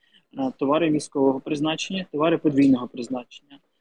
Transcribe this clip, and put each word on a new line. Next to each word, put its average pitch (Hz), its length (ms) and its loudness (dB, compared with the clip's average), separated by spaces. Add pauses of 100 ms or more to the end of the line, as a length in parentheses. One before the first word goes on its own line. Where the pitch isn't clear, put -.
(580)
товари 156 340 2
військового 135 480 0
призначення, 156 720 -4
товари 156 260 0
подвійного 135 500 2
призначення. 131 720 -12 (220)